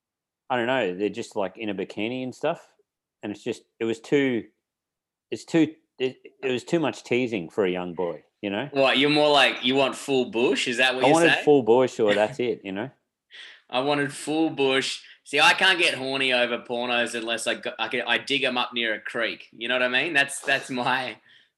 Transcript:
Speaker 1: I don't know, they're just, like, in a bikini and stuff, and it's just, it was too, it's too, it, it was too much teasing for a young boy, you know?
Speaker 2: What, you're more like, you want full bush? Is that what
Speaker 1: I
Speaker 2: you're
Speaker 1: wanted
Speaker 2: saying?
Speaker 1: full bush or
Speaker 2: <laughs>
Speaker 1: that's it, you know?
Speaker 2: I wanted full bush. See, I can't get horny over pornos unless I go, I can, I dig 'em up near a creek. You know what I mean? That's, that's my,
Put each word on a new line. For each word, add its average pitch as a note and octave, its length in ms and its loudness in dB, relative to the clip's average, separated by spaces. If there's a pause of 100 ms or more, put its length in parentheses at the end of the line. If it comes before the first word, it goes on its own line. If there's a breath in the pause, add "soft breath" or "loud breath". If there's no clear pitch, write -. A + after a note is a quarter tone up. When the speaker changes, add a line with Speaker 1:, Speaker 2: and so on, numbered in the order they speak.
(500)
Speaker 1:
I C3 60 -2
don't A#2 100 -2
know, A#2+ 300 0
they're G2+ 120 -2
just, G#2+ 280 -10
like, F#2+ 220 -4
in A2+ 100 -8
a G2+ 60 -4
bikini G#2+ 500 -6
and B2+ 100 -10
stuff, D#3+ 320 -6 (560)
and G#2+ 100 -8
it's F#2+ 120 -14
just, A#2+ 180 -8 (160)
it A#2 60 -6
was A2+ 160 -4
too, C3+ 440 0 (880)
it's - 140 -10
too, D#3+ 240 2 (300)
it, C3 180 -4 (260)
it C3+ 80 -2
was B2 140 -4
too E3+ 160 0
much C3+ 240 -4
teasing A2+ 440 -2
for G2+ 160 -10
a F#2 60 0
young F2+ 240 -6
boy, E2 300 -6 (160)
you G#2 100 -6
know? A2 220 -6
Speaker 2:
What, C3 260 2
you're C#3+ 120 4
more D3+ 200 4
like, B2+ 340 4
you C3 120 2
want C3+ 180 2
full B2+ 360 0
bush? C3 360 0
Is A#2+ 120 -4
that B2+ 160 4
what B2+ 100 0
Speaker 1:
I - 20 6
Speaker 2:
you're C#3+ 80 6
Speaker 1:
wanted E3 180 6
Speaker 2:
saying? D#3+ 120 0
Speaker 1:
full D3 180 6
bush B2 380 4
or G#2 140 4
Speaker 2:
<laughs> - 0 -
Speaker 1:
that's G#2+ 260 0
it, A#2+ 240 -4
you G2 80 -8
know? A2 180 -8 (800 loud breath)
Speaker 2:
I B2 100 -2
wanted C#3+ 320 0
full D#3 380 -2
bush. C3 500 0 (240 loud breath)
See, C#3+ 160 0
I E3+ 140 6
can't F#3+ 240 2
get E3 160 2
horny C3 400 -2
over A#2+ 240 2
pornos A#2+ 560 -4
unless A2+ 320 -4
I A2+ 80 0
go, G#2+ 240 -10
I A2+ 100 -4
can, A#2+ 180 -4
I A#2 120 2
dig C3 240 -4
'em B2+ 160 0
up A#2+ 160 -4
near A#2 200 -2
a G#2 60 -8
creek. G#2+ 460 -6 (100)
You A#2 120 -10
know B2+ 80 0
what B2+ 80 0
I B2+ 40 2
mean? C3 240 -2
That's, C#3 280 0
that's C3+ 280 -2
my, B2 480 -4 (420 soft breath)